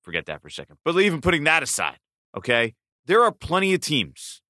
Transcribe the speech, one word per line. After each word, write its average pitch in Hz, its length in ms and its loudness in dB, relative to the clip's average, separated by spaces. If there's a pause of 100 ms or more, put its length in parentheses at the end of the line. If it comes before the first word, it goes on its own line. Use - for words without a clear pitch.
forget 82 260 -4
that 78 140 -10
for 80 60 -20
a 76 40 -18
second. - 340 -14
But 170 160 2
even 180 180 2
putting 165 240 0
that 156 180 4
aside, 92 360 -4 (400)
okay, 117 380 0 (300)
there 202 160 4
are 226 120 4
plenty 190 400 -2
of 175 80 0
teams 104 680 -4